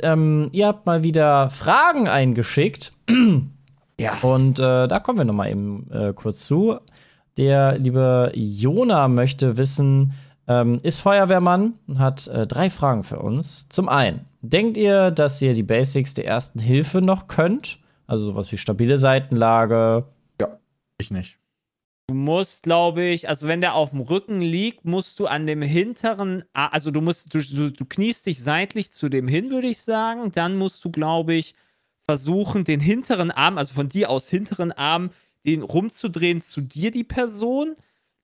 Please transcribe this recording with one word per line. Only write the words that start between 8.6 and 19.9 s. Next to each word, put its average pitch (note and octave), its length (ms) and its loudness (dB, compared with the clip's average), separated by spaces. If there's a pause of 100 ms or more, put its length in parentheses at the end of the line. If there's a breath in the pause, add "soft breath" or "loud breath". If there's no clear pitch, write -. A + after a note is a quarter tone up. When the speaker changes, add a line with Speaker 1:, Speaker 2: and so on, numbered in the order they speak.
Speaker 1:
möchte B2+ 480 2
wissen, C3+ 580 2 (340 loud breath)
ähm, A#2+ 340 2
ist E3 180 -4
Feuerwehrmann F#3+ 760 2 (140)
und C3+ 100 -4
hat, C3+ 300 0
äh, A2+ 180 -2
drei F#3 240 0
Fragen B2+ 340 0
für - 140 -10
uns. - 500 -6
Zum - 200 -2
einen, B2+ 360 0 (160)
denkt G3+ 360 0
ihr, G3 340 4
dass D3 320 0
ihr C3 100 2
die A2+ 100 0
Basics C3 520 0
der - 120 -6
Ersten A#2 340 -4
Hilfe C#3 400 2
noch F#3 260 0
könnt? F#3 520 0 (280)
Also A2 180 -2
sowas G2+ 280 -4
wie G2+ 60 -6
stabile A#2 400 0
Seitenlage. A#2 1040 4 (360)